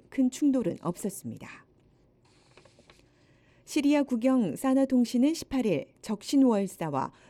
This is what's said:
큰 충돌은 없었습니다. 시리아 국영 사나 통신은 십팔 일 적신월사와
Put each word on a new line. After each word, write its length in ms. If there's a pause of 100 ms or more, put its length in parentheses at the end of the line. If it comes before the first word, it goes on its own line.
큰 200
충돌은 520
없었습니다. 680 (2250)
시리아 400
국영 540
사나 260
통신은 500
십팔 320
일 200 (160)
적신월사와 1120 (160)